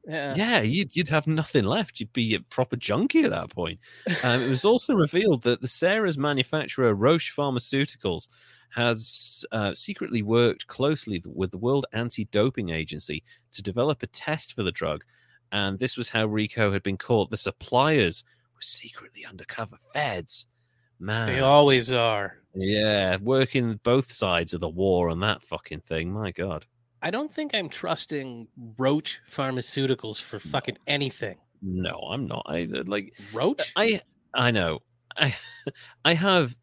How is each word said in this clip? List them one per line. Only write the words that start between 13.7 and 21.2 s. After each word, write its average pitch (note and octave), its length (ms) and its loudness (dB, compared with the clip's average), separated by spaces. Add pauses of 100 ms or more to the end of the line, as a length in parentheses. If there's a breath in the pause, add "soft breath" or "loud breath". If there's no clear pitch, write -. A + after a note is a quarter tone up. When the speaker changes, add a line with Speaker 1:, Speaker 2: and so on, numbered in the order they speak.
Speaker 2:
a G2+ 40 -10
test - 480 -6
for A2 80 -2
the F#2 80 0
drug. D#2 320 -4 (480 soft breath)
And G2 280 0
this B2+ 180 -2
was A#2+ 120 -4
how A2 160 2
Rico G#2+ 460 0
had G2 120 -2
been G2 140 -2
caught. G#2+ 320 2
The A2 80 -6
suppliers B2+ 880 2 (320)
were - 60 -14
secretly - 640 -10
undercover - 520 -12 (160)
feds. A#2 540 -4 (520)
Man. A2 280 -2